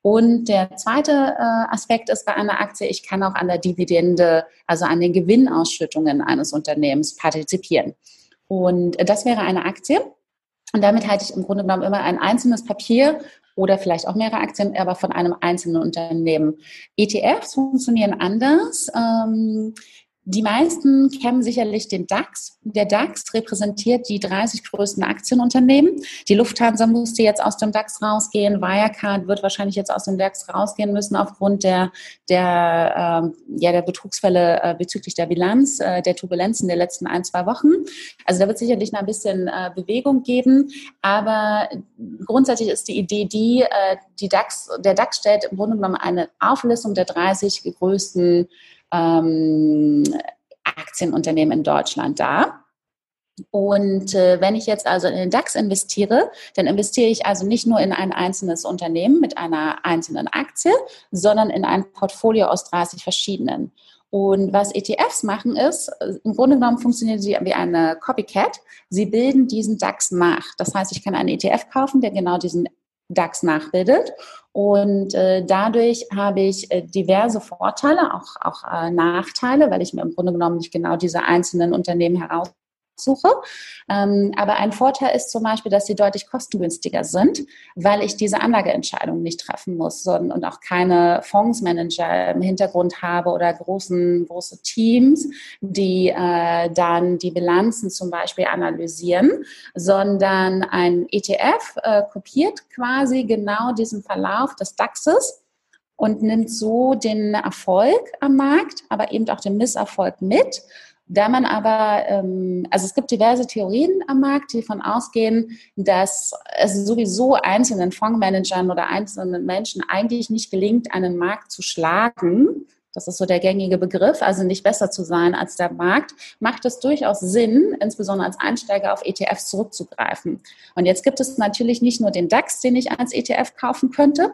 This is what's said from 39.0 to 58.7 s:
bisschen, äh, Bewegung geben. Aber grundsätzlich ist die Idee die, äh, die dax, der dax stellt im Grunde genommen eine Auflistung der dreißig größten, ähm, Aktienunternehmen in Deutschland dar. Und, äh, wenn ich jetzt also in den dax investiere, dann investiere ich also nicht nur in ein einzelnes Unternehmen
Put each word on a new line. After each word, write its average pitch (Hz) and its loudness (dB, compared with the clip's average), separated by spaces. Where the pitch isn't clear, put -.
bisschen, 190 -4
äh, 185 -6
Bewegung 247 0
geben. 262 4
Aber 214 0
grundsätzlich 233 2
ist - -6
die 196 -4
Idee 208 -2
die, 226 2
äh, 196 0
die 202 -6
dax, - -2
der 190 2
dax 226 0
stellt 208 2
im 190 -8
Grunde 214 0
genommen 190 -2
eine 175 -4
Auflistung 233 0
der 185 0
dreißig 190 -2
größten, 180 2
ähm, 156 4
Aktienunternehmen 156 0
in 151 -2
Deutschland 143 -2
dar. - 0
Und, 196 0
äh, 180 6
wenn 190 2
ich 220 -4
jetzt 208 -2
also 180 0
in 175 0
den 185 -2
dax - 0
investiere, 208 0
dann 190 0
investiere 208 2
ich 226 0
also 190 0
nicht 226 0
nur 226 4
in 190 2
ein 190 -2
einzelnes 180 -4
Unternehmen 180 2